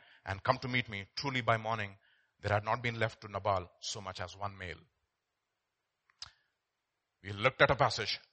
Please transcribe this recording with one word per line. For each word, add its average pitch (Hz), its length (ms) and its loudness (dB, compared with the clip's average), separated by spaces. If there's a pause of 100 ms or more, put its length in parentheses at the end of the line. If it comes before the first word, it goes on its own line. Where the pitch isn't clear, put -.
(240)
and 95 200 -6
come 123 160 4
to 135 80 -6
meet 123 200 0
me, 101 280 -8
truly 131 260 -2
by 117 160 4
morning, 110 400 -4 (440)
there 101 120 2
had 104 100 4
not 117 200 0
been 117 160 -2
left 110 220 0
to 107 60 -12
Nabal 98 400 0 (120)
so - 220 -8
much 95 180 -8
as 90 180 -8
one 98 180 -6
male." 90 220 -10 (2500)
We 98 100 -8
looked 110 280 2
at 147 100 8
a 131 40 2
passage 117 440 2 (140)